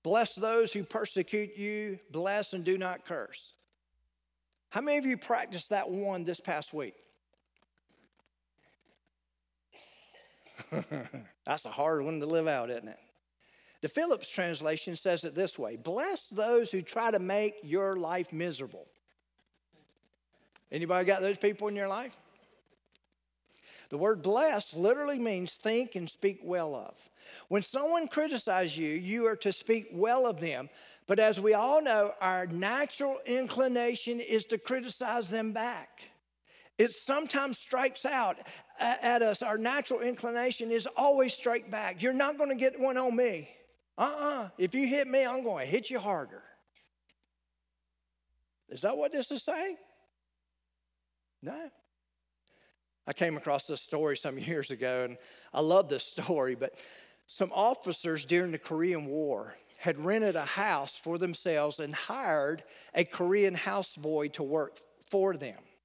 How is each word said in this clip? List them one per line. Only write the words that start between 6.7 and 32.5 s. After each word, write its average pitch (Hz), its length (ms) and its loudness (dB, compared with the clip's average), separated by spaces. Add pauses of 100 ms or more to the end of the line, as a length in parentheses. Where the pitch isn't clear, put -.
week? 139 220 -8 (3750)
<laughs> 160 100 -2 (640)
That's 147 200 -4
a - 60 -10
hard 147 320 0
one 156 180 -4
to 143 40 -4
live 160 220 2
out, 123 240 0
isn't 117 160 -8
it? - 120 -16 (840)
The 156 80 -4
Phillips 311 400 0
translation 160 680 -4
says 175 280 0
it 151 120 -8
this 180 220 -2
way, 117 180 -6
"Bless 220 520 -4
those 226 440 2
who 185 100 -2
try 226 300 0
to 208 80 2
make 208 440 0
your 190 320 0
life 175 360 -2
miserable." 135 560 -6 (1800)
Anybody 170 340 0
got 190 160 4
those 196 160 2
people 208 300 2
in 208 80 -4
your 202 120 -2
life? 226 300 -6 (1700)
The 143 80 -6
word 190 240 4
bless 220 520 2
literally 262 460 2
means 190 320 0
think 226 440 0
and 175 140 -4
speak 196 340 0
well 170 320 -2
of. 104 200 -10 (540)
When 202 120 2
someone 311 460 0
criticizes 208 680 0
you, 160 120 0
you 185 380 0
are 220 100 4
to 202 140 0
speak 226 400 0
well 233 340 4
of 208 140 0
them. 143 300 -4 (380)
But 202 120 4
as 214 220 6
we 214 120 8
all 254 280 6
know, 214 400 4
our 185 240 2
natural 254 800 -2